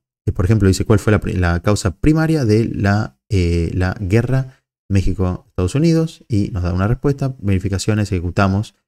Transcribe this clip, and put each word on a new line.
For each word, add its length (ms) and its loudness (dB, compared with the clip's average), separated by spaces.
que 80 -2
por 120 -2
ejemplo 220 2
dice 180 2
cuál 140 4
fue 140 0
la 80 2
pri-, 140 -6
la 280 0
causa 300 0
primaria 520 0
de 220 2
la, 520 -2
eh, 440 0
la 260 -2
guerra 640 -2
México-Estados 880 -2
Unidos 520 0
y 220 0
nos 140 -4
da 100 -2
una 140 0
respuesta, 500 -2
verificaciones, 760 -2
ejecutamos 600 0